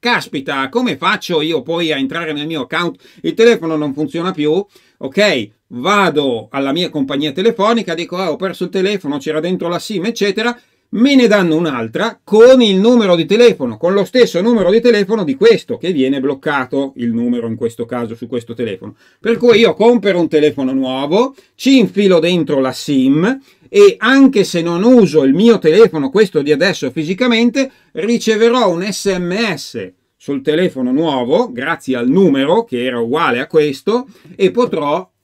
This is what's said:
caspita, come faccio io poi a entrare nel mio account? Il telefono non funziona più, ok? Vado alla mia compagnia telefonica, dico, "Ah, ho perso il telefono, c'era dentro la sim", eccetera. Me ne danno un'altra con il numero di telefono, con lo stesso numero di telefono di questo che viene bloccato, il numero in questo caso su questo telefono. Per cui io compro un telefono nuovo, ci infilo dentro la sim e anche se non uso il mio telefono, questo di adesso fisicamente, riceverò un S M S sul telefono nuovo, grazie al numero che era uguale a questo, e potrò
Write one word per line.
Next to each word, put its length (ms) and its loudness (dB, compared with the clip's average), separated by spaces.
caspita, 680 -6
come 260 -2
faccio 440 -2
io 220 -2
poi 300 -4
a 60 -4
entrare 340 -6
nel 160 -8
mio 140 -6
account? 380 -6
Il 120 -4
telefono 420 2
non 180 -4
funziona 380 -6
più, 200 -2
ok? 520 -2
Vado 800 -2
alla 220 -4
mia 180 -4
compagnia 400 -4
telefonica, 640 -2
dico, 220 -10
"Ah, 160 -4
ho 40 -6
perso 280 -6
il 60 -10
telefono, 480 -4
c'era 200 -6
dentro 300 -4
la 100 -4
sim", 260 -8
eccetera. 560 -4
Me 200 4
ne 100 6
danno 300 2
un'altra 680 -4
con 400 6
il 140 2
numero 400 4
di 100 -2
telefono, 500 2
con 180 -2
lo 100 0
stesso 360 0
numero 300 2
di 100 4
telefono 440 0
di 100 -2
questo 420 2
che 140 -6
viene 300 0
bloccato, 760 -4
il 160 -4
numero 360 -2
in 80 -6
questo 280 -6
caso 300 -8
su 140 -14
questo 260 -8
telefono. 400 -8
Per 180 -2
cui 220 4
io 160 4
compro 460 2
un 80 0
telefono 440 0
nuovo, 640 -2
ci 220 4
infilo 420 2
dentro 400 0
la 100 -2
sim 680 0
e 300 6
anche 460 4
se 180 -4
non 220 -4
uso 400 4
il 100 4
mio 240 4
telefono, 520 2
questo 320 0
di 100 0
adesso 400 -2
fisicamente, 800 -2
riceverò 800 0
un 180 -4
S 180 -8
M 140 -4
S 400 -12
sul 260 -8
telefono 500 -2
nuovo, 580 -2
grazie 460 -6
al 120 -4
numero 540 2
che 220 -6
era 160 -4
uguale 400 -2
a 80 -8
questo, 580 -2
e 160 2
potrò 580 -2